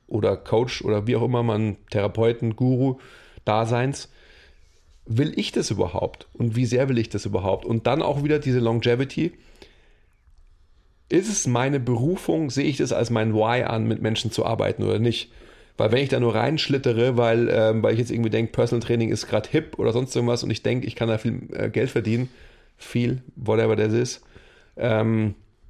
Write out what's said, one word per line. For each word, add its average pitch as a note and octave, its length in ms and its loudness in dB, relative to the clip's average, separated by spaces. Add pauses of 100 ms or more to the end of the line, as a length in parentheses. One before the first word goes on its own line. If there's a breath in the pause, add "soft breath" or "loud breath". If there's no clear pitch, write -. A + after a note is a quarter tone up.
oder G2+ 280 0
Coach - 460 -2
oder G#2+ 240 0
wie A#2 100 0
auch A2+ 60 0
immer A#2+ 200 0
man, G#2+ 340 0 (140)
Therapeuten, A2+ 680 0
Guru, B2+ 420 2 (460 loud breath)
Daseins, A#2 640 0 (960 soft breath)
will B2+ 300 0
ich G#3 160 -4
das - 180 -2
überhaupt? - 640 -2
Und A#2 240 -2
wie B2+ 100 2
sehr B2 220 2
will B2 100 2
ich A2 100 0
das - 160 -6
überhaupt? G2 400 -2
Und A#2 220 -2
dann C#3 160 2
auch C#3 220 -2
wieder D3+ 140 2
diese C3 220 0
Longevity. A#2+ 720 0 (1800 soft breath)
Ist G3 200 2
es - 180 -2
meine C3+ 340 2
Berufung, D3 680 0
sehe C#3 140 -2
ich D3 140 -2
das C#3+ 140 0
als A#2 180 0
mein A2+ 240 2
Why A2+ 300 2
an, A2 220 0
mit A2+ 140 -2
Menschen A2 300 -2
zu - 160 -2
arbeiten G2+ 360 0
oder G2+ 160 0
nicht? A#2 320 -2 (460 loud breath)
Weil G#2+ 160 2
wenn C3 100 2
ich C3+ 60 -2
da B2 120 2
nur A#2 140 2
reinschlittere, B2 840 2
weil, A#2 340 4
ähm, A2 320 4
weil A2 120 4
ich A2+ 40 0
jetzt A#2+ 120 -2
irgendwie A#2 200 0
denke, A2+ 220 0
Personal A#2+ 340 0
Training A#2 240 0
ist G#2+ 160 -4
grad G#2+ 200 -2
hip - 320 -4
oder A2+ 140 2
sonst B2+ 220 -2
irgendwas A#2+ 280 0
und G#2 80 -4
ich A2 120 -4
denke, B2 240 -2
ich - 100 -8
kann A#2 120 -2
da A2 100 0
viel, - 360 -4
äh, G#2+ 160 -4
Geld A#2 200 -2
verdienen, A#2 380 -2 (480 loud breath)
viel, A#2+ 460 -2 (140)
whatever A2 400 2
das G#2+ 160 2
ist, B2 300 -2 (540 loud breath)
ähm, A2 580 0 (360)